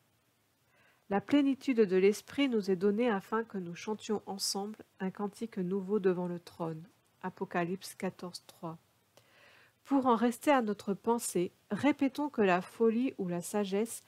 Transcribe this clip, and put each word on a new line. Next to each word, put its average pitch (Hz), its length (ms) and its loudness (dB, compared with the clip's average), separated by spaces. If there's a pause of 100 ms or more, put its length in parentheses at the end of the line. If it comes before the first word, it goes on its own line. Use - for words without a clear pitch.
(1080)
La 196 120 0
plénitude 269 640 2
de 185 140 4
l'Esprit 208 520 2
nous 214 200 0
est 190 80 2
donnée 208 320 2
afin 220 360 -2
que 214 140 -8
nous 175 180 -8
chantions 214 500 -6
ensemble 202 520 -6 (200)
un 190 140 -4
cantique 208 460 -8
nouveau 190 420 -2
devant 180 260 2
le 175 140 -6
trône. 160 420 -8 (400)
Apocalypse 185 720 -4
quatorze 185 540 -10
trois. 165 280 -14 (1080)
Pour 269 220 4
en 240 100 6
rester 233 340 2
à 262 120 6
notre 202 320 -4
pensée, 208 580 -2 (180)
répétons 285 580 0
que 233 140 0
la 180 180 4
folie 226 580 0
ou 190 100 -4
la 175 120 -2
sagesse 208 680 -2